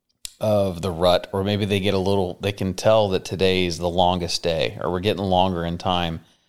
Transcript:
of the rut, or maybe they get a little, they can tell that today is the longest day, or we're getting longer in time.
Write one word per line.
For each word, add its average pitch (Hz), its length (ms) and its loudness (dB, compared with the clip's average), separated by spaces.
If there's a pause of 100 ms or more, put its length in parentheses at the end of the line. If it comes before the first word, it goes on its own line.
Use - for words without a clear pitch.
(400)
of 98 420 0
the 95 80 -2
rut, 87 420 2
or 95 120 -2
maybe 104 200 0
they 101 140 0
get 98 160 0
a 98 40 2
little, 95 420 0
they 101 100 -2
can 98 240 -2
tell 110 360 4
that 90 140 -2
today 92 420 0
is 85 120 -4
the 85 100 -2
longest 90 540 0
day, 78 380 -2
or 78 100 -4
we're 90 80 -2
getting 95 240 -2
longer 92 420 0
in 85 140 -4
time. 87 420 -2 (280)